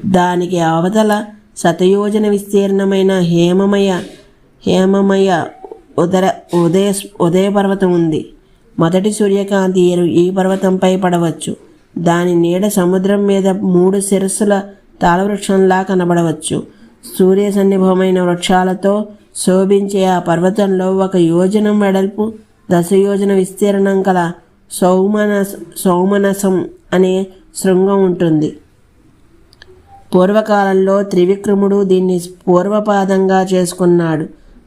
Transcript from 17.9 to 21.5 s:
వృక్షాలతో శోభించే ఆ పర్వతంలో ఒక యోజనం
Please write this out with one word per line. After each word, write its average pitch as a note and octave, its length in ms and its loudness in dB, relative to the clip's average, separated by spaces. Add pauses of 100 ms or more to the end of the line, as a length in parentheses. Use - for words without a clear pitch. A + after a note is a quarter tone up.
వృక్షాలతో F#3 840 0 (280)
శోభించే G3 680 0
ఆ F#3 140 0
పర్వతంలో F#3 760 0
ఒక F#3+ 180 -2
యోజనం F#3+ 640 2